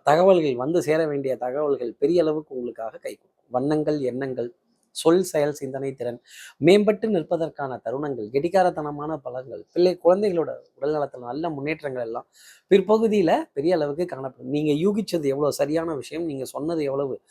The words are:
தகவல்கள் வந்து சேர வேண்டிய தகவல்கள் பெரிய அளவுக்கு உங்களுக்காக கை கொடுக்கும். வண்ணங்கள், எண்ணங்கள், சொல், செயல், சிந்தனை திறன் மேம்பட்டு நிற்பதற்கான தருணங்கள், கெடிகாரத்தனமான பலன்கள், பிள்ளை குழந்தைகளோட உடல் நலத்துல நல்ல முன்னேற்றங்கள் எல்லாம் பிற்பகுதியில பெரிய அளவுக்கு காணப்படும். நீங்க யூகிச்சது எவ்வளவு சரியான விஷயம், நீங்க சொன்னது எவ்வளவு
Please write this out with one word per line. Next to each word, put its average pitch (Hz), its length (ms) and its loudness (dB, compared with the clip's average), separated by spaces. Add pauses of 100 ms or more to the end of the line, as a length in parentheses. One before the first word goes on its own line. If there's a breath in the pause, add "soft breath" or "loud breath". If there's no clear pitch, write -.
தகவல்கள் 165 520 4
வந்து 147 260 0
சேர 156 260 0
வேண்டிய 139 280 -2
தகவல்கள் 127 640 -2
பெரிய 170 220 4
அளவுக்கு 156 340 -2
உங்களுக்காக 113 420 -8
கை 113 180 -12
கொடுக்கும். - 320 -20
வண்ணங்கள், 147 540 0
எண்ணங்கள், 127 500 -4 (440)
சொல், 170 260 6
செயல், 151 300 0
சிந்தனை 135 420 -6
திறன் 120 260 -6 (400 loud breath)
மேம்பட்டு 208 500 4
நிற்பதற்கான 156 720 -4
தருணங்கள், 123 480 -6
கெடிகாரத்தனமான 156 880 0
பலன்கள், 123 540 -12
பிள்ளை 180 320 2
குழந்தைகளோட 175 480 4 (240)
உடல் 147 180 -2
நலத்துல 139 260 -4
நல்ல 135 300 -6
முன்னேற்றங்கள் 143 520 -6
எல்லாம் 117 260 -8 (440 soft breath)
பிற்பகுதியில 208 720 4 (100)
பெரிய 165 220 0
அளவுக்கு 151 300 -2
காணப்படும். 131 460 -10
நீங்க 151 220 0
யூகிச்சது 180 520 0
எவ்வளவு 139 280 2
சரியான 160 420 -2
விஷயம், 151 300 -8
நீங்க 135 200 -6
சொன்னது 151 380 -4
எவ்வளவு 139 480 -4